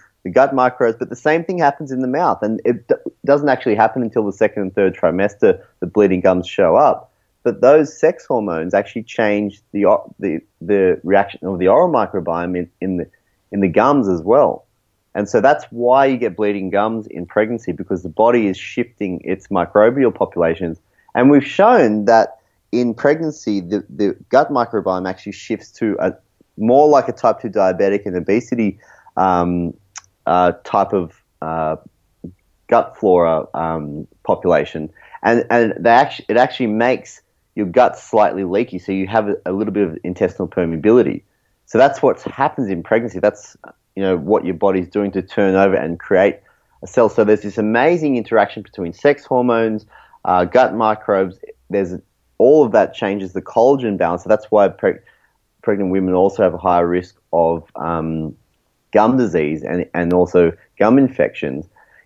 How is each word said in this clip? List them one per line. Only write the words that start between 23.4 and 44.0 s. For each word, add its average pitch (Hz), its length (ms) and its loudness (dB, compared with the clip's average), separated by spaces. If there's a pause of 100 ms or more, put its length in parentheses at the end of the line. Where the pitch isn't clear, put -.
the, 90 280 -6
the 101 260 -4 (140)
gut 143 220 2
microbiome 98 580 -4
actually 98 240 -12
shifts - 460 -10
to 110 200 -2
a 92 160 -4 (440)
more 127 300 4
like 139 200 2
a 117 40 -8
type - 280 -2
two 117 80 -10
diabetic 98 560 0
and 90 120 -6
obesity, 107 640 -2 (380)
um, 87 560 0 (540)
uh, 90 260 2 (120)
type 98 280 -2
of, 90 260 -6 (220)
uh, 80 360 -4 (920)
gut - 320 0
flora, 87 560 2
um, 78 520 -8 (180)
population. 78 680 -2 (320)
And, 117 260 0
and 117 300 0
they 117 120 0
actu-, 127 380 2
it 110 80 0
actually 127 300 0
makes 113 560 -4 (360)
your 107 80 -2
gut's 90 360 2
slightly 98 420 0
leaky, 95 340 -4
so 98 140 -8
you 95 160 -4
have 110 200 0
a, 101 160 -2
a 90 80 -4
little 104 260 -4
bit 101 100 2
of 80 160 -10
intestinal 90 440 -4
permeability. 85 760 0 (440)
So - 100 -6
that's 135 240 2
what 127 220 0
happens 135 480 -6
in 85 120 -4
pregnancy. 117 360 -2
That's, - 380 -4 (400)
you 98 80 -4